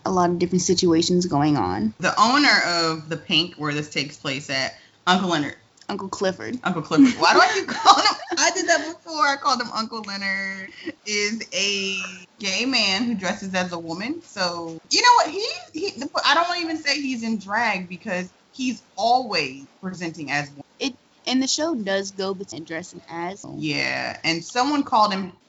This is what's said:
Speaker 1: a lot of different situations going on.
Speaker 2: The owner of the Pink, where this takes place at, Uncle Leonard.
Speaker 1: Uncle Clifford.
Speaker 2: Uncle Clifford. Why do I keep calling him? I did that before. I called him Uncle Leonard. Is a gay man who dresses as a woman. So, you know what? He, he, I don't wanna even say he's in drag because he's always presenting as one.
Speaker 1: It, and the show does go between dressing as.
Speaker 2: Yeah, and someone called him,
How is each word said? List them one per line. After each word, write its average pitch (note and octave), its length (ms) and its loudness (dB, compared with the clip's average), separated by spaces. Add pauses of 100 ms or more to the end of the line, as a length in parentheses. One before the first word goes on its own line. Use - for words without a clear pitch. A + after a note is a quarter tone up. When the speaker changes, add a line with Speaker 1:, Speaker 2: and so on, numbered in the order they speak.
Speaker 1:
a G#3 60 -2
lot F3+ 180 4
of F3 100 0
different F3+ 220 2
situations F3+ 640 4
going D3 320 2
on. G2+ 440 -2
Speaker 2:
The F#3 200 0
owner A#3+ 460 6
of D#3+ 420 0
the D#3+ 80 -4
Pink, E3+ 380 -2
where D3 180 -4
this D3+ 160 -4
takes C#3 300 -6
place C#3+ 320 -6
at, C3 240 -4 (320)
Uncle F#3 240 4
Leonard. D3 260 -2 (320)
Speaker 1:
Uncle F#3+ 200 -6
Clifford. F#3 560 -4
Speaker 2:
Uncle E3+ 180 -2
Clifford. B3 360 6
Why E3+ 140 6
do C#4+ 80 6
I F#4 140 6
keep F#4+ 140 -2
calling - 360 6
him? - 100 2 (240)
I D#4+ 120 2
did F4 180 -2
that D#4+ 240 0
before. D#4 340 -2
I C#4 100 2
called C4 260 0
him A3+ 100 -10
Uncle A3 300 -4
Leonard. G3 680 -6 (380)
Is G#3 360 -2 (120)
a G3 420 -2 (440)
gay G3+ 260 -2
man A3 380 2
who A#3+ 100 0
dresses F#3+ 400 -4
as F3+ 180 -2
a E3+ 60 -4
woman. F#3+ 440 -6
So, F3 560 -6 (120)
you F#4 100 2
know B4 140 8
what? - 160 4
He, G4 160 -4 (260)
he, E4 200 -4 (320)
I C#4+ 100 6
don't E4+ 140 4
wanna F4 120 -2
even E4 160 -2
say C#4+ 240 -2
he's C4 220 -4
in A3+ 160 0
drag G3 500 -2
because F#3 400 -6 (240)
he's B3+ 300 -4 (140)
always G3 680 0 (160)
presenting E3 520 -8
as C#3+ 180 -2
one. - 140 -18 (160)
Speaker 1:
It, C4+ 140 -4 (320)
and B3+ 160 2
the C4+ 40 0
show D#4+ 300 0
does G3 340 -2
go F#3+ 240 -4
between F3+ 300 -12
dressing E3 440 -12
as. E3+ 360 -10 (100)
Speaker 2:
Yeah, C3+ 720 -4
and E3 180 0
someone C#4 400 0
called G#3+ 300 4
him, F#3+ 180 -4 (180)